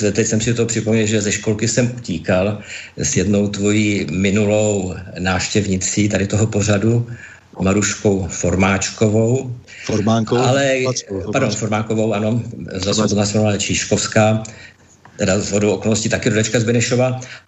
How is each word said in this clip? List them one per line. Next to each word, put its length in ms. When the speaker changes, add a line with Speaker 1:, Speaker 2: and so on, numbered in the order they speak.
Speaker 1:
teď 140
jsem 140
si 140
to 120
připomněl, 400
že 160
ze 100
školky 360
jsem 280
utíkal 600
s 200
jednou 320
tvojí 600
minulou 840
návštěvnicí 880
tady 180
toho 200
pořadu, 600
Maruškou 720
Formáčkovou. 1300
Speaker 2:
Formánkou? 520
Speaker 1:
Ale, 380
Speaker 2:
Formánkou, 240
Speaker 1:
pardon, 180
Speaker 2:
Formánkou. 60
Speaker 1:
Formánkovou, 580
ano, 280
za 320
Speaker 2:
Formánkou. 520
Speaker 1:
Číškovská, 840
teda 220
shodou 320
okolností 380
taky 200
rodačka 320
z 40
Benešova. 560